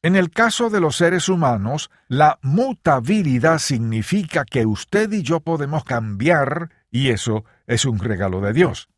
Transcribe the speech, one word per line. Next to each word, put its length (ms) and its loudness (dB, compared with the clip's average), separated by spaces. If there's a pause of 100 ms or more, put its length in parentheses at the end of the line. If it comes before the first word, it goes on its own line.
En 140 2
el 140 2
caso 400 0
de 100 0
los 160 0
seres 320 2
humanos, 600 0 (180)
la 320 4
mutabilidad 1160 0
significa 880 -2
que 180 0
usted 480 -2
y 100 -2
yo 180 -2
podemos 440 -4
cambiar, 880 0 (200)
y 200 0
eso 340 -2 (220)
es 180 0
un 140 0
regalo 420 -2
de 140 -2
Dios. 440 0